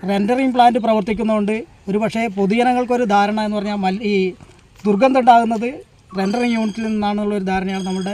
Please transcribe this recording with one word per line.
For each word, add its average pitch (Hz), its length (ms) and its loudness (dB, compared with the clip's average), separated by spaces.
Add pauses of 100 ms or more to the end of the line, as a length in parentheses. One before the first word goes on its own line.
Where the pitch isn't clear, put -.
(120)
റെൻഡറിങ് 247 440 0
പ്ലാന്റ് 240 300 4
പ്രവർത്തിക്കുന്നതുകൊണ്ട് 214 720 0 (320)
ഒരുപക്ഷേ 214 340 -2 (140)
പൊതുജനങ്ങൾക്കൊരു 247 680 2 (100)
ധാരണ 208 320 2
എന്ന് 208 120 -4
പറഞ്ഞാൽ 202 260 -4
മൽ-, 190 280 -2
ഈ - 20 2 (680)
ദുർഗന്ധം 254 380 4
ഉണ്ടാകുന്നത് 233 460 4 (480)
റെൻഡറിങ് 233 380 -2
യൂണിറ്റിൽ 220 320 -4
നിന്നാണെന്നുള്ളൊരു 208 600 -2
ധാരണയാണ് 190 400 -4
നമ്മുടെ 190 260 -4